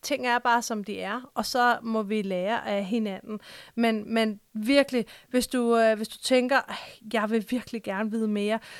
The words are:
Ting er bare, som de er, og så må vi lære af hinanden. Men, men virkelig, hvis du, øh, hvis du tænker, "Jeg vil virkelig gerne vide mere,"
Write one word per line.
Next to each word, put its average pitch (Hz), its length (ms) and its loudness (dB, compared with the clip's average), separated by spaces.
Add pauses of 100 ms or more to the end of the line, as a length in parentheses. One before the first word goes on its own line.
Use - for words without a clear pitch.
Ting 254 240 -2
er 240 120 2
bare, 240 240 2
som 214 220 -4
de 196 160 -8
er, 214 340 -8
og 220 120 -2
så 240 360 4
må 226 200 -2
vi 214 200 0
lære 190 440 -2
af 202 180 0
hinanden. 208 560 -4 (340)
Men, 220 400 0
men 220 260 0 (140)
virkelig, 254 520 2 (220)
hvis 254 180 2
du, 233 300 2
øh, 226 200 4
hvis 214 120 -6
du - 100 -16
tænker, 254 420 2 (520)
"Jeg 214 180 0
vil 220 200 0
virkelig 233 320 -6
gerne 208 280 -4
vide 220 180 0
mere," 208 300 0 (220)